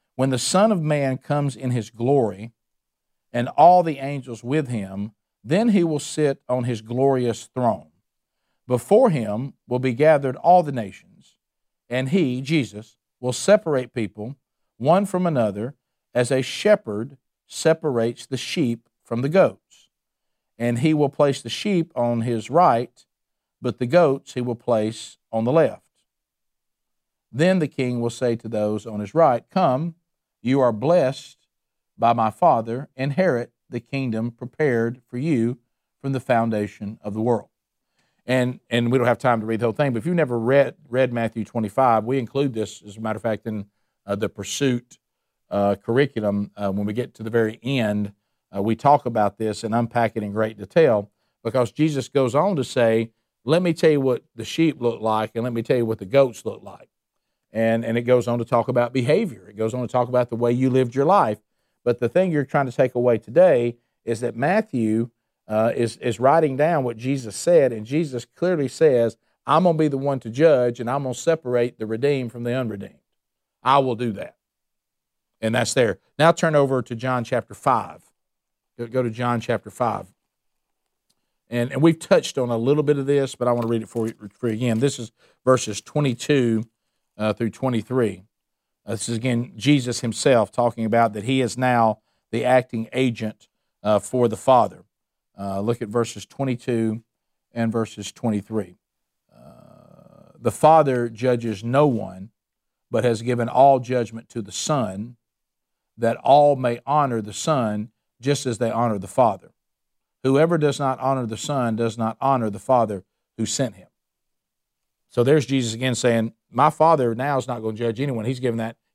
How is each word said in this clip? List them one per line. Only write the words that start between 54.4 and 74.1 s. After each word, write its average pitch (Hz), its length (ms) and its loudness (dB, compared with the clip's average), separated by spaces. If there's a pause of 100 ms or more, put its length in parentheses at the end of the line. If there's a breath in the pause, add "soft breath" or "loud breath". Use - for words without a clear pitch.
sheep 165 360 -2
look 117 220 -2
like, 110 320 -2
and 117 100 -4
let 127 80 -6
me 117 100 -4
tell 131 140 0
you 120 80 0
what 110 140 -4
the 98 80 -12
goats 127 400 2
look 104 160 -10
like." - 260 -20 (640)
And, 113 300 0
and 113 120 -2
it 120 60 0
goes 120 260 2
on 120 120 0
to 113 40 -4
talk 117 240 0
about 120 240 0
behavior. 139 560 0
It 101 80 -20
goes 110 160 -2
on 123 80 -6
to 117 80 -6
talk 123 200 0
about 123 200 0
the 117 80 -6
way 120 160 2
you 131 160 2
lived 127 260 2
your 139 120 0
life. 156 320 2 (460)
But 120 160 0
the 120 100 0
thing 180 220 2
you're 147 120 0
trying 139 220 0
to 120 60 -8
take 127 220 2
away 120 220 2
today 127 600 4 (280)
is 113 160 -4
that 117 160 -6
Matthew, 120 720 0 (380)
uh, 110 280 0
is, 117 240 -2
is 113 200 -4
writing 139 380 2
down 151 280 0
what 120 120 -4
Jesus 123 400 -6
said, 151 360 4
and 110 140 -8
Jesus 135 400 -4 (100)
clearly 170 320 0
says, 120 480 2 (300)
"I'm 151 160 4
gonna 170 160 2
be 156 100 2
the 139 80 -4
one 139 240 -2
to 117 100 -12
judge, 123 500 4
and 117 100 -4
I'm 139 140 -2
gonna 127 100 -6
separate 127 640 -2
the 113 80 -8
redeemed 123 460 -2
from 120 100 -12
the 120 120 -4
unredeemed. 101 440 -6 (640)
I 131 160 4
will 131 160 2
do 117 180 -4